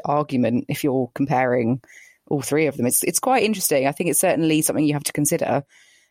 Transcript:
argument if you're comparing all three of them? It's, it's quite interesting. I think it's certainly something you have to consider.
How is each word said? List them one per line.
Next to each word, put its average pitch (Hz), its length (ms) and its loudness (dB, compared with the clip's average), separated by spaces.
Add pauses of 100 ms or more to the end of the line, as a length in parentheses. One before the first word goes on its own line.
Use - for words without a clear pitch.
argument 127 640 0
if - 160 -4
you're 131 320 0
comparing 127 640 0 (460)
all 143 140 -2
three 151 260 0
of 135 100 -4
them? 120 80 -2
It's, - 180 0
it's - 160 -2
quite 254 240 2
interesting. 175 440 0
I 147 60 0
think 175 180 -2
it's - 80 0
certainly 160 420 2
something 151 240 0
you 147 80 2
have 143 120 -4
to - 80 -8
consider. 147 500 0 (480)